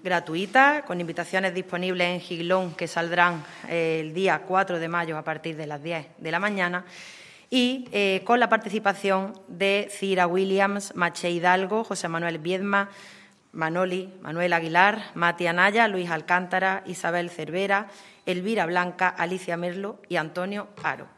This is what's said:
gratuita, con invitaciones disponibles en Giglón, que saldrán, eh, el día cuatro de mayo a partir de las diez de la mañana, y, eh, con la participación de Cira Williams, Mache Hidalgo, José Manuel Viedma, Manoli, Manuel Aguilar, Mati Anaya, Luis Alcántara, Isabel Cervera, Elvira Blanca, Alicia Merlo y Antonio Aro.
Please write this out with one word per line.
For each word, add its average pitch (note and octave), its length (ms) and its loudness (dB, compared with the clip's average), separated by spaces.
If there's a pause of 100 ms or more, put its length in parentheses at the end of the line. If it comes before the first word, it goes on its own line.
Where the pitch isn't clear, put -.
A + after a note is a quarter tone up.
gratuita, F#3+ 840 2
con F3+ 140 -2
invitaciones F3 520 -2
disponibles F3+ 540 -2
en F3+ 140 -2
Giglón, F3 520 -2
que E3 140 -8
saldrán, E3+ 560 2 (240)
eh, D#3+ 320 0
el D#3 140 -6
día F3 340 2
cuatro F#3 320 2
de E3 80 -4
mayo E3+ 300 -2
a D3+ 60 -8
partir D#3 340 -6
de D#3 100 -8
las D3 160 -8
diez D#3+ 240 -6 (120)
de D#3+ 120 -6
la E3+ 80 0
mañana, F#3 460 0 (640)
y, B3+ 420 2
eh, G3 320 2
con A#3+ 160 4
la A#3 80 6
participación G3 920 0 (120)
de G3 420 0
Cira F#3 340 2
Williams, G3 720 0
Mache F3 360 0
Hidalgo, F3+ 520 2
José F#3 240 -6
Manuel E3 300 -2
Viedma, G3 520 0 (600)
Manoli, F3+ 720 -2
Manuel F3 320 -2
Aguilar, F3 480 4 (140)
Mati F3 320 2
Anaya, G3+ 420 4
Luis F3+ 200 -2
Alcántara, F3+ 760 0
Isabel F3 440 -2
Cervera, G3 580 -2 (380)
Elvira F#3 400 0
Blanca, F3+ 420 0
Alicia F3+ 480 -2
Merlo F3+ 440 -6 (100)
y F3 80 0
Antonio F3+ 500 -4 (160)
Aro. C#3 240 -4 (100)